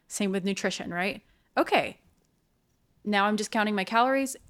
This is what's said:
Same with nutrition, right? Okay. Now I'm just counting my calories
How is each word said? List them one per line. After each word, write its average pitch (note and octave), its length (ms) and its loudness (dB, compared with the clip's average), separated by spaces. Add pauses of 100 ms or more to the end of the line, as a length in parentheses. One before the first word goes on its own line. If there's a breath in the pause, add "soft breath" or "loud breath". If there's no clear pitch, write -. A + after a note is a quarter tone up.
Same G3+ 260 -2
with F#3+ 120 -2
nutrition, F#3+ 480 -4
right? F3 300 -4 (340)
Okay. F#3+ 420 2 (1080)
Now G3+ 220 2
I'm G#3+ 120 2
just G#3 120 -4
counting G#3+ 240 0
my F#3+ 100 0
calories C4 520 2 (120)